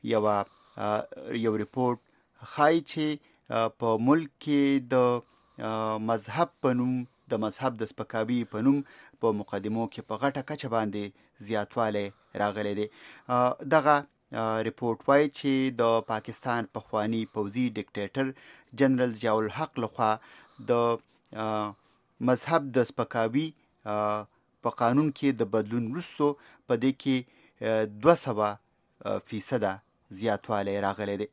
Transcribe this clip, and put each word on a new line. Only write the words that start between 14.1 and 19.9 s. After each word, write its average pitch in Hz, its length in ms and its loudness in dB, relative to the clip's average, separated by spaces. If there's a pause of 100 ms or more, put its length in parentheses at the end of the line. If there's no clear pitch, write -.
آ، 110 360 -2
ریپورټ 113 400 -2
وایي 143 220 6
چې - 220 -4 (280)
د 113 280 4
پاکستان 117 680 -4
پخوانی 110 600 -2
پوځي 107 320 -2 (120)
ډیکټیټر 107 480 -4 (480)
جنرال 127 400 2
ضیاء 110 200 0
الحق 110 460 -2
لخوا 110 320 0 (580)